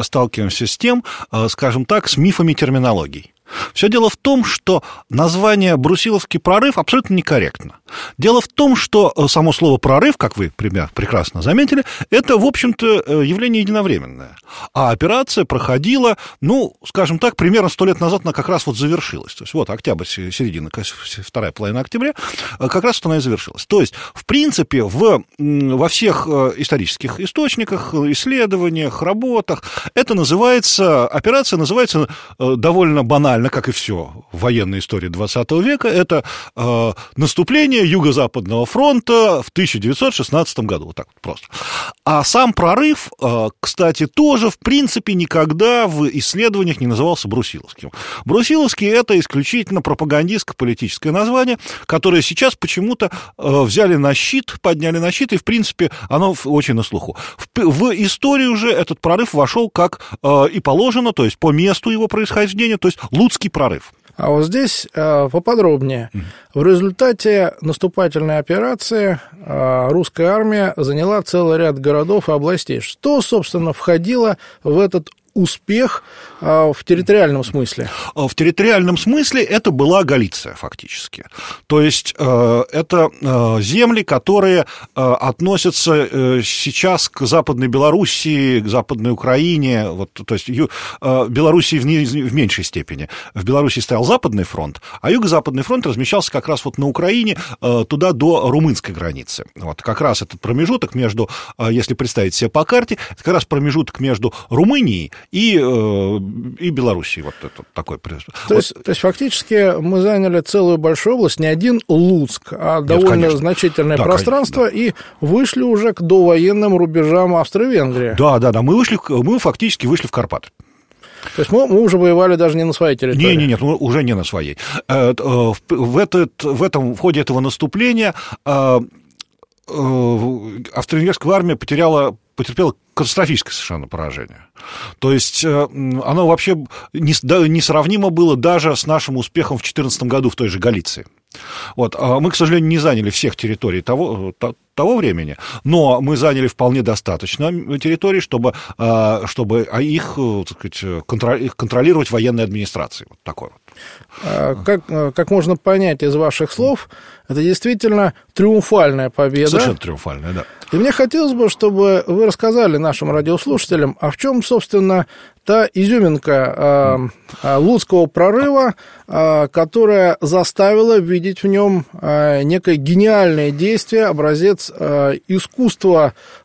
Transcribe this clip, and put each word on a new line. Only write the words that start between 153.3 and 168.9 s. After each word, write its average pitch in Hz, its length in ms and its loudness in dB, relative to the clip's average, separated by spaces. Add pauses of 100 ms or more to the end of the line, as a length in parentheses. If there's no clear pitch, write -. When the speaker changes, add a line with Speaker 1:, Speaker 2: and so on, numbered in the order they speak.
Speaker 1:
вот. - 100 -20 (640)
Speaker 2:
А, 139 300 -2
как, 170 340 -2
э, 151 260 -2
как 170 180 0
можно 175 240 2
понять 190 480 0
из 143 100 2
ваших 151 380 -2
слов, 262 360 -2 (400)
это 143 140 -2
действительно 208 720 0 (180)
триумфальная 180 800 4
победа. 143 400 2
Speaker 1:
Совершенно 165 260 2
триумфальная, 76 560 -10
да. 92 120 -6 (280)
Speaker 2:
И 160 40 2
мне 254 160 2
хотелось 285 420 0
бы, 233 140 2
чтобы 196 580 2
вы 202 200 2
рассказали 220 500 2
нашим 151 360 -2
радиослушателям, 156 880 0
а 147 100 -2
в - 60 -6
чем, 262 260 -2
собственно, 190 640 0 (380)
та 214 280 2
изюминка, 156 840 2
э, 135 520 2 (340)
э, 139 160 0
Луцкого 175 480 4
прорыва, 247 680 2 (320)